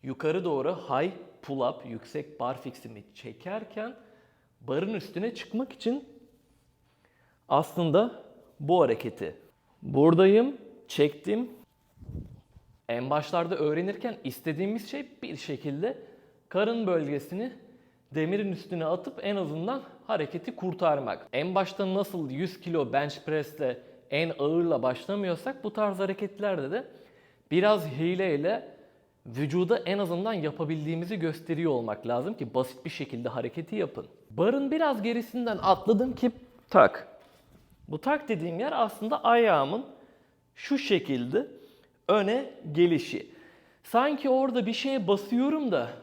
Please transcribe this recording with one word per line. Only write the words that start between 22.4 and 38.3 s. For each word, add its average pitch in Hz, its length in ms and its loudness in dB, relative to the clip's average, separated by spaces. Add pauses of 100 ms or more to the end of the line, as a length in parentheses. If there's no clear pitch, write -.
kilo 151 320 -2
bench 143 220 0 (120)
press'le 147 500 -2 (340)
en 156 280 0
ağırla 156 440 2
başlamıyorsak 190 800 -4
bu 208 80 -4
tarz 208 260 -2
hareketlerde 196 720 -4
de 196 140 -4 (680)
biraz 185 360 4
hileyle 165 840 0 (580)
vücuda 151 520 0
en 190 200 -2
azından 190 340 -2
yapabildiğimizi 160 840 -4
gösteriyor 160 520 -2
olmak 117 360 -2
lazım 127 280 0
ki 127 200 -8
basit 127 300 -2
bir 165 60 -6
şekilde 123 380 -8
hareketi 127 480 -6
yapın. 170 300 -4 (240)
Barın 247 400 2
biraz 294 320 0
gerisinden 233 600 -2
atladım 214 520 4
ki 247 160 2 (400)
tak. - 380 8 (800)
Bu 151 120 -6
tak 294 280 -2
dediğim 170 320 -4